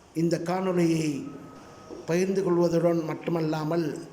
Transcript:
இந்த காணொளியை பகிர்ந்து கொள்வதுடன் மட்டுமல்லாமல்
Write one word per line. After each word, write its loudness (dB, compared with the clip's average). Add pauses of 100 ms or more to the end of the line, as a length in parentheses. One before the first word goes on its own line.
(140)
இந்த 2
காணொளியை 2 (840)
பகிர்ந்து 0
கொள்வதுடன் 4
மட்டுமல்லாமல் -2 (140)